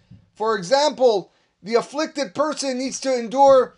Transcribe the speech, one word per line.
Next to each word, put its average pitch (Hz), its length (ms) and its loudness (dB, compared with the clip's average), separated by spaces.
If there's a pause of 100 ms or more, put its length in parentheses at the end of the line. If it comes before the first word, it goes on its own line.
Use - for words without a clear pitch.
(340)
For 220 240 -2
example, 233 720 0 (300)
the 208 140 -4
afflicted 269 580 -4
person 277 440 -4
needs 262 240 -8
to 269 120 -2
endure 254 640 2